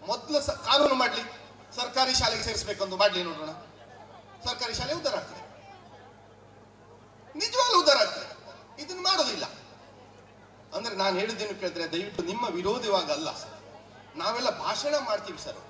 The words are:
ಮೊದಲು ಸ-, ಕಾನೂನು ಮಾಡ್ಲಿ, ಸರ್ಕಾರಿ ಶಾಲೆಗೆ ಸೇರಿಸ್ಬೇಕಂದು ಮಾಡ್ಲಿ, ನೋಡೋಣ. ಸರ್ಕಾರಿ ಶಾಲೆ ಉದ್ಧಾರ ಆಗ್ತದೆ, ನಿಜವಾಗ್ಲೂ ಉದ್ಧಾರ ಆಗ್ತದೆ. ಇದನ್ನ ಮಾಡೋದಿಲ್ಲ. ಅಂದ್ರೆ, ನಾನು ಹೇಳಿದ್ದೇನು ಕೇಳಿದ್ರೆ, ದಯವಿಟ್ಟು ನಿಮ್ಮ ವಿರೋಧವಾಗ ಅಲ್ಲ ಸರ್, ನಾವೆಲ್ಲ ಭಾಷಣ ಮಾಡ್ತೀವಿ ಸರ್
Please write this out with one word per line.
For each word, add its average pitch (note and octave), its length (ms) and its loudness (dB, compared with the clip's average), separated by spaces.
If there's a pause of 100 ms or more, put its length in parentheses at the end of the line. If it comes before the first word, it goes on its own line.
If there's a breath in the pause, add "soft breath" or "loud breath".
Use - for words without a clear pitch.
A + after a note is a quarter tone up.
ಮೊದಲು C#4 340 0
ಸ-, - 80 -2
ಕಾನೂನು C#4 460 4
ಮಾಡ್ಲಿ, A3+ 260 2 (540)
ಸರ್ಕಾರಿ B3+ 380 0
ಶಾಲೆಗೆ A3 300 2
ಸೇರಿಸ್ಬೇಕಂದು G3+ 540 -4
ಮಾಡ್ಲಿ, G3 260 4
ನೋಡೋಣ. D#3 260 -6 (1000)
ಸರ್ಕಾರಿ A4+ 240 -4
ಶಾಲೆ B3+ 200 -2
ಉದ್ಧಾರ D#4 220 0
ಆಗ್ತದೆ, - 260 -8 (2000)
ನಿಜವಾಗ್ಲೂ A#4 400 4
ಉದ್ಧಾರ D4+ 180 8
ಆಗ್ತದೆ. - 400 0 (440)
ಇದನ್ನ F4+ 180 -8
ಮಾಡೋದಿಲ್ಲ. E4+ 440 2 (1300)
ಅಂದ್ರೆ, G3+ 200 -6
ನಾನು F#3+ 240 2
ಹೇಳಿದ್ದೇನು G#3 400 -4
ಕೇಳಿದ್ರೆ, E3+ 320 -4
ದಯವಿಟ್ಟು F#3+ 320 -4
ನಿಮ್ಮ F#3 240 -2
ವಿರೋಧವಾಗ F#3+ 640 0
ಅಲ್ಲ D3+ 260 -2
ಸರ್, - 260 -14 (540)
ನಾವೆಲ್ಲ A3+ 320 0
ಭಾಷಣ - 480 0
ಮಾಡ್ತೀವಿ G#3 400 -2
ಸರ್ - 180 -10 (140)